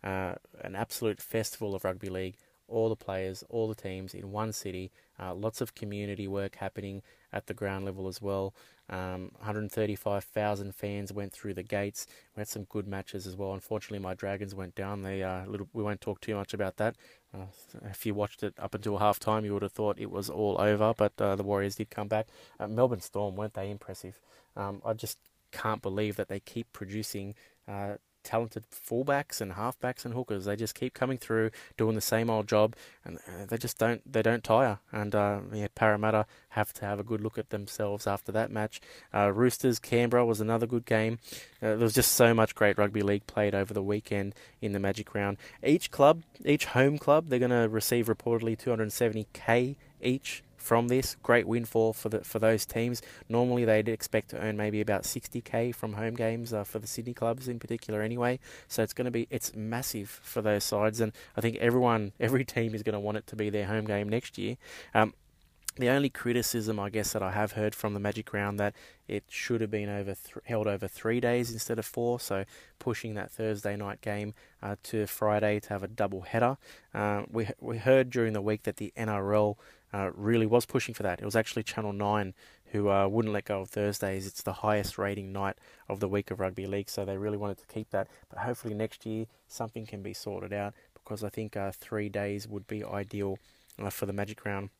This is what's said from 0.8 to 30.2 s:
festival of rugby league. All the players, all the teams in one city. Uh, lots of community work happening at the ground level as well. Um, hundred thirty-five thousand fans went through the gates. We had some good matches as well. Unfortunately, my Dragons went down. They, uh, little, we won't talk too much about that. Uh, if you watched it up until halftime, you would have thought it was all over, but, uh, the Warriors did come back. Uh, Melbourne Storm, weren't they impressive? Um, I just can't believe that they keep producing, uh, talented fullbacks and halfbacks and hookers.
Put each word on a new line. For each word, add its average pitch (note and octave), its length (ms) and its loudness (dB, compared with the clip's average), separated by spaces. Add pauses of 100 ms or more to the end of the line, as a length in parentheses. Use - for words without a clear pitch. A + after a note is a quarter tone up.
festival G#2+ 540 -4
of F#2 100 -6
rugby F#2+ 240 -2
league. F#2 280 -6 (320)
All A2+ 200 2
the A2 80 0
players, F#2+ 540 -6
all A2+ 180 0
the A2 60 -4
teams F#2+ 400 -10
in F#2+ 180 -12
one G#2+ 200 -2
city. F#2 380 -8 (300)
Uh, F#2 140 -6
lots G#2+ 260 -4
of B2 140 -4
community G2+ 520 -6
work G2 300 -4
happening G2 460 -8 (300)
at - 140 -8
the G#2 80 -10
ground G2 300 -4
level F#2+ 240 -6
as F2+ 140 -10
well. G2 320 -2 (340)
Um, F#2 520 -8
hundred G#2+ 300 -6
thirty-five G#2 540 -2
thousand G2+ 500 -2
fans G2+ 380 -6
went G2+ 200 -8
through G2 220 -8
the F#2 80 -6
gates. G2+ 440 -4 (280)
We G#2 60 -10
had G#2 80 -8
some G#2 160 -8
good G2+ 240 -6
matches G2 380 -8
as F#2 100 -10
well. G2 160 -4
Unfortunately, G2+ 460 -6
my F#2+ 160 -6
Dragons G2 400 -6
went F#2 200 -8
down. G2 280 -6
They, F#2+ 200 -4
uh, F#2 240 -2
little, G2+ 280 -6
we A2+ 80 -2
won't G#2 180 -2
talk G2+ 200 -6
too A2 140 -4
much G2+ 200 -4
about G2 240 -4
that. A2+ 180 2 (380)
Uh, F#2+ 120 -10 (440)
if - 160 -8
you G#2 80 0
watched G2+ 280 -2
it G2+ 160 -6
up G2+ 160 -8
until G#2 240 -2
halftime, G#2+ 460 2
you G2+ 80 -2
would G2+ 100 -2
have G2 100 -4
thought G#2 260 0
it A2 120 -6
was G2+ 200 -4
all G2+ 300 2
over, G#2+ 360 6
but, G#2 240 4
uh, G2 160 2
the G2+ 60 -2
Warriors G2 340 0
did G#2+ 140 -6
come G#2 180 -6
back. A2 200 0 (300)
Uh, - 80 -4
Melbourne A2+ 340 2
Storm, G2+ 360 -4
weren't G#2+ 180 -6
they G2 160 -6
impressive? F#2+ 480 -12 (380)
Um, G2+ 280 -6
I A2+ 100 0
just - 240 -8 (340)
can't A2 300 -2
believe G#2 340 -2
that G#2 120 -4
they G2 120 -6
keep - 320 -10
producing, G2+ 600 -8 (340)
uh, G2+ 280 -6 (260)
talented A2+ 500 -2
fullbacks C#3 680 -2
and G2 120 -6
halfbacks B2 520 -4
and A#2+ 80 -6
hookers. A2 340 -4